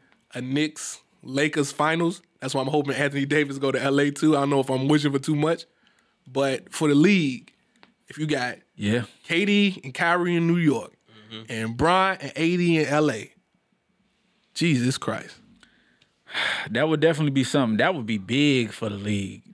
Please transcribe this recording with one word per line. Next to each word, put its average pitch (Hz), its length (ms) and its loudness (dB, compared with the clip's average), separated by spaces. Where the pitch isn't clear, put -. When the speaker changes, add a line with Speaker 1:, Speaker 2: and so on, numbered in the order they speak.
Speaker 1:
a 123 80 -10
Knicks 147 580 -4
Lakers 143 500 -2
finals. 165 500 0
That's 131 140 -8
why 135 80 0
I'm 135 60 -4
hoping 139 280 0
Anthony 139 300 -2
Davis 143 320 0
go 135 140 0
to 131 100 -2
L 139 200 2
A 143 100 2
too. 156 240 2
I 139 60 2
don't 143 80 0
know 143 100 2
if 135 100 -2
I'm 131 200 0
wishing 147 220 2
for 139 80 0
too 151 160 -2
much, 156 300 0
but 135 460 -4
for 156 160 0
the 143 60 4
league, 156 580 4
if - 80 -16
you 151 80 -4
got 123 320 -4
Speaker 2:
Yeah. 110 280 -2
Speaker 1:
K 170 200 0
D 202 400 2
and 135 80 -10
Kyrie 175 420 0
in 170 120 2
New 170 100 4
York, 202 340 0
Speaker 3:
Mm-hmm. 113 180 -14
Speaker 1:
and 113 280 -6
Bron 185 420 2
and 139 160 -12
A 170 220 0
D 170 220 2
in 151 80 2
L 147 240 2
A, 110 200 -10
Jesus 131 440 0
Christ. - 380 -8
Speaker 2:
That 127 180 0
would 156 100 0
definitely 156 320 2
be 135 120 2
something. 120 340 0
That 160 180 2
would 123 120 -6
be 110 100 -2
big 123 540 0
for - 180 -8
the 101 60 -6
league. 98 480 -6